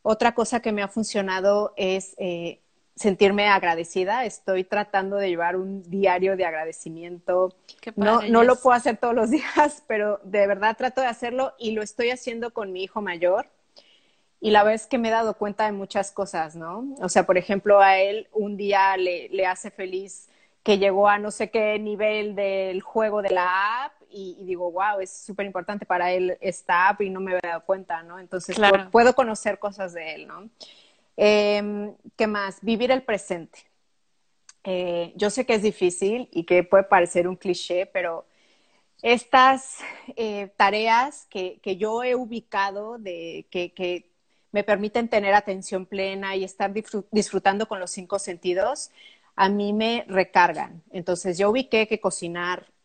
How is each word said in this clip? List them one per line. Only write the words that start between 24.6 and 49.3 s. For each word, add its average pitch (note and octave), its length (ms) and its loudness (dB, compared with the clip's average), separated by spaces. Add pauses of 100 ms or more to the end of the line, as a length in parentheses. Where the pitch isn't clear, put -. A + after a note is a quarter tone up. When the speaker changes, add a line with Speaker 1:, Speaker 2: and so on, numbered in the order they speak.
Speaker 1:
"Guau, G3 300 -2
es F#3+ 120 -8
súper G3+ 340 -10
importante G3 400 -8
para F3+ 260 0
él F#3 300 0
esta F3+ 480 2
app G#3 120 -2
y G3 80 -2
no F#3 120 -8
me F#3+ 100 -4
había F3 200 -2
dado E3 140 -8
cuenta", F3+ 380 -4
¿no? F3 160 -18
Entonces, F3+ 380 -10
Speaker 2:
Claro. G3 280 6
Speaker 1:
pu-, F#3 60 -12
puedo A#3+ 240 6
conocer G#3+ 440 -2
cosas G3 340 -8
de D#3+ 220 -12
él, D3+ 120 -18
¿no? F3+ 220 -18 (680)
Em, G#3 800 2 (220)
¿qué A3 100 0
más? G3+ 340 -4
Vivir A3+ 300 0
el C4 120 2
presente. F#3 560 -6 (1040)
Eh, F3 520 -4
yo G3+ 140 0
sé B3 160 -4
que A#3+ 100 0
es G3+ 60 -2
difícil G3+ 720 0
y E3+ 140 -4
que F3+ 180 4
puede G3 200 4
parecer F3 440 2
un F#3 100 -4
cliché, F3+ 480 -4
pero F3+ 400 -6 (760)
estas, B3+ 760 4 (360)
eh, G3+ 420 -6
tareas A3+ 720 2
que, F#3 320 -8
que F#3+ 160 -6
yo A3 260 -4
he B3+ 120 0
ubicado G#3+ 840 -6
de, E3+ 520 -12
que, F3+ 220 -6
que F3+ 380 -6 (400)
me G3+ 120 0
permiten G#3+ 460 0
tener G3+ 260 2
atención F#3+ 500 -2
plena G3 500 -6
y F#3+ 80 -2
estar G3 300 -6
disfrut-, G#3+ 380 -8
disfrutando G3+ 560 0
con G3 120 -8
los F3+ 120 -10
cinco G3 280 -6
sentidos, F#3+ 720 -4 (440)